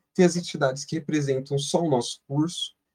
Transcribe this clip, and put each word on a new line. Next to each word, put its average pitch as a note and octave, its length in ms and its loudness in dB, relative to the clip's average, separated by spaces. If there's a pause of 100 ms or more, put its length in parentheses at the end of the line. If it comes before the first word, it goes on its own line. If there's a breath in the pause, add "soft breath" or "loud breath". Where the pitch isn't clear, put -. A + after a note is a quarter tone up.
(140)
Tem F3+ 120 6
as E3+ 100 4
entidades C#3+ 480 -2
que - 140 -6
representam C#3 600 -2
só E3 240 0
o E3+ 80 0
nosso B2 380 0
curso, D#3 480 -2 (180)